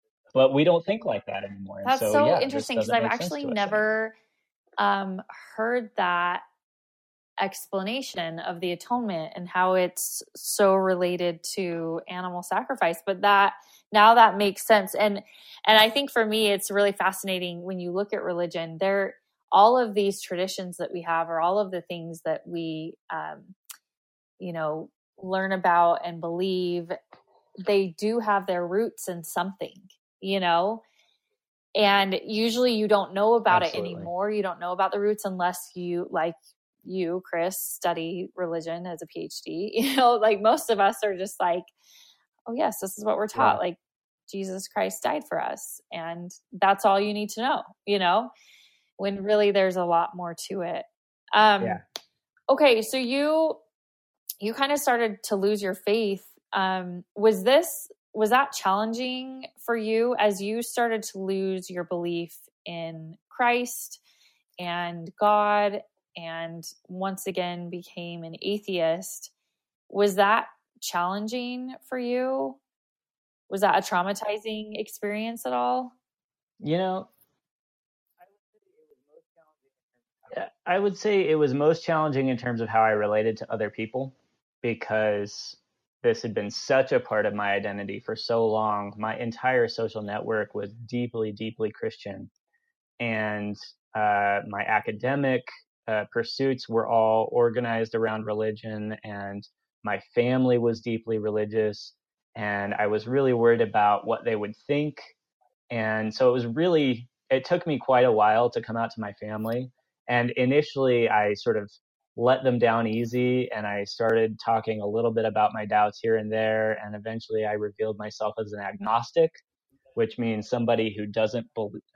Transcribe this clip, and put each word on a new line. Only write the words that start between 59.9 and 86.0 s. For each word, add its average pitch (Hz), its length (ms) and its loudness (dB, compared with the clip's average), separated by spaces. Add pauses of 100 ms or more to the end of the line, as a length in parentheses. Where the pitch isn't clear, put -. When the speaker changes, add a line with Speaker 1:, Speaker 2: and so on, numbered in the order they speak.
Speaker 2:
as 202 240 2
you 214 200 -4
started 226 420 -2
to - 160 -12
lose 190 500 -4
your 175 140 -6
belief 170 540 -6 (280)
in 165 520 -12 (120)
Christ 247 720 -2 (580)
and 175 640 -6
God, 208 600 4 (340)
and 165 480 -10 (240)
once 185 400 -6
again 175 420 -6
became 170 540 -12
an 165 180 -14
atheist? 185 880 -4 (580)
Was 196 260 2
that 202 320 4 (340)
challenging 240 960 -4 (120)
for 254 120 -6
you? 262 600 -4 (920)
Was 196 100 -2
that 185 160 4
a 196 100 4
traumatizing 208 920 -4
experience 214 640 -6
at 254 80 -4
all? 247 380 -2 (680)
Speaker 1:
You 156 200 -2
know, 190 300 -4 (3500)
I 180 120 2
would 202 200 0
say 202 300 2
it 156 80 4
was 147 180 4
most 151 300 4
challenging 156 440 2
in 127 100 0
terms 117 240 -4
of 113 60 -4
how 110 140 4
I 110 100 6
related 107 460 2
to - 140 -10
other 107 180 -2
people, 127 460 -8 (460)
because 107 920 -2 (480)